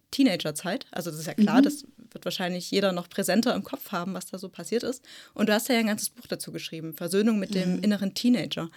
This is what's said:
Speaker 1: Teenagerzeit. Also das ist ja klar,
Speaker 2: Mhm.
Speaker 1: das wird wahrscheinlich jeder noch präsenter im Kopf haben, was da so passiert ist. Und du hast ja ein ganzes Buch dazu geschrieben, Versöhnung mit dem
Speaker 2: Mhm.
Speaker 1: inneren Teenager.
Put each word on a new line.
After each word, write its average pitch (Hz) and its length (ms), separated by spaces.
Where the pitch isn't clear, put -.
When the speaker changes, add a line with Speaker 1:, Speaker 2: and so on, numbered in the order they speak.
Speaker 1:
Teenagerzeit. 180 800
Also 170 200
das 151 80
ist 156 80
ja - 60
klar, 208 260
Speaker 2:
Mhm. 277 40
Speaker 1:
das 285 200
wird - 140
wahrscheinlich 175 460
jeder 196 200
noch 175 180
präsenter 202 460
im 202 80
Kopf - 280
haben, 180 220
was 185 140
da 190 100
so 185 120
passiert 214 340
ist. - 200
Und 208 160
du 214 40
hast 226 160
ja 240 80
ein 226 100
ganzes 208 220
Buch - 180
dazu - 240
geschrieben, 160 420
Versöhnung 202 460
mit 190 160
dem 180 220
Speaker 2:
Mhm. 185 60
Speaker 1:
inneren 202 300
Teenager. 170 640